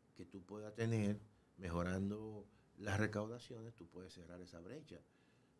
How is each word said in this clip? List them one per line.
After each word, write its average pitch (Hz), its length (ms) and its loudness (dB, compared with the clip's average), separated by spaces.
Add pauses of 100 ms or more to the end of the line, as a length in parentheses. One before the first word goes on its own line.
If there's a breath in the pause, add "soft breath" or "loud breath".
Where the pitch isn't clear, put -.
(140)
que 92 120 -10
tú 98 160 -10
puedas 107 320 -8
tener, 110 440 6 (380)
mejorando 98 880 2 (300)
las 101 240 4
recaudaciones, 110 760 0
tú 85 120 -14
puedes 90 260 -12
cerrar 87 300 -12
esa 87 180 -12
brecha 120 400 -12 (600)